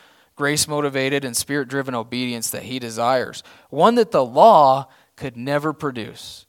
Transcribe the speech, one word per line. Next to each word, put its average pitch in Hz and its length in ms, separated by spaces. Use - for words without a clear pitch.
grace-motivated 143 840
and 117 100
spirit-driven 135 580
obedience 120 560
that - 140
he 127 160
desires, 117 640
one 185 260
that 233 160
the 147 120
law 139 640
could 127 180
never 143 380
produce. - 760